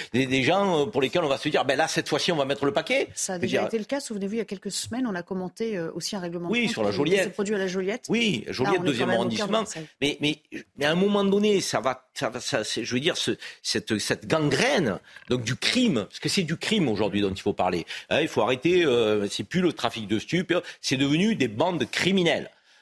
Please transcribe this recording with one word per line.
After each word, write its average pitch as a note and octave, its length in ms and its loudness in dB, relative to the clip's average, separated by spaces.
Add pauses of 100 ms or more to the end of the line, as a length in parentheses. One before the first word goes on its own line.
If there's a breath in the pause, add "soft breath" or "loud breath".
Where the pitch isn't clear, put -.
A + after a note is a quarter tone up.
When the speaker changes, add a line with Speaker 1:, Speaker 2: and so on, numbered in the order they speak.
(120 loud breath)
Speaker 1:
des, C3 140 2
des C3 180 2
gens, F3 380 4
euh, C#3+ 40 2
pour C3+ 160 -2
lesquels E3 220 2
on D3 60 2
va C3+ 80 0
se - 100 -4
dire, E3+ 160 2
ben C3 140 0
là, D#3 100 2
cette - 220 -2
fois-ci, D3+ 240 0
on - 20 0
va C#3+ 80 2
mettre C3+ 220 -2
le C#3+ 80 2
paquet. B3 420 0
Speaker 2:
Ça - 160 -6
a F#3 60 -6
Speaker 1:
Je E3+ 40 -10
veux - 60 0
Speaker 2:
déjà - 120 0
Speaker 1:
dire G#3+ 80 0
Speaker 2:
été A3+ 120 -2
le G#3 60 -8
cas. C#4 160 -4
Souvenez-vous, G3 320 -6
il A3+ 60 -4
y - 20 -2
a - 20 -4
quelques G3 260 -10
semaines, B3 380 -6
on G3 80 -4
a F3 80 -6
commenté, F#3+ 540 -6
euh, E3 160 -6
aussi - 240 -6
un - 20 -8
règlement F3 300 -6
de - 20 0
Speaker 1:
Oui, A#3+ 120 2
Speaker 2:
compte A3 100 0
Speaker 1:
sur A3 100 0
la - 60 2
Speaker 2:
qui - 80 -2
Speaker 1:
Joliette. F3+ 260 2
Speaker 2:
s'est G#3+ 60 -2
produit G#3 260 -4
à - 20 0
la F#3+ 100 -2
Joliette. F#3+ 420 -4
Speaker 1:
Oui, G3+ 360 2
Speaker 2:
Là, - 60 -6
Speaker 1:
Joliette, F3 280 0
Speaker 2:
on E3+ 40 -4
est - 20 0
Speaker 1:
deuxième B2+ 260 0
Speaker 2:
quand - 20 2
même A#2 140 2
au - 20 0
cœur A2 180 -2
de - 60 -2
Speaker 1:
arrondissement. A3 60 2
Speaker 2:
Marseille. D#3+ 280 -6 (140)
Speaker 1:
Mais, C#3+ 180 0
mais, D3 220 -2 (340)
mais C3+ 80 -4
à D3+ 80 4
un E3+ 40 2
moment G3+ 280 4
donné, G3+ 380 4
ça - 180 0
va, B2+ 340 -4
ça B2+ 160 -2
va, A#2 120 -8
ça, A2 240 -2
c'est, - 180 -4
je A2 100 -6
veux B2+ 60 2
dire, D#3 160 0
ce, - 160 -2 (320 loud breath)
cette, - 340 -2
cette - 300 -4
gangrène, D#3 720 2 (300 loud breath)
donc B2 140 0
du A#2+ 120 -2
crime, G#3 480 2
parce - 160 -14
que - 80 -2
c'est F#3+ 160 0
du D#3+ 140 -4
crime F#3+ 320 0
aujourd'hui G2+ 320 0
dont G2 120 2
il - 80 -8
faut G2+ 120 2
parler. F2+ 320 0 (240 loud breath)
Hein, A2+ 100 2
il D#3+ 80 0
faut - 140 0
arrêter, D#3+ 440 2
euh, G#2+ 440 2
c'est - 160 -6
plus F3+ 160 -2
le E3+ 100 2
trafic A#2 340 -4
de G#2 140 0
stupes, - 340 -2 (280 loud breath)
c'est - 160 0
devenu D#3+ 400 2
des B2+ 100 2
bandes C#3 420 0
criminelles. E3 640 2 (300 soft breath)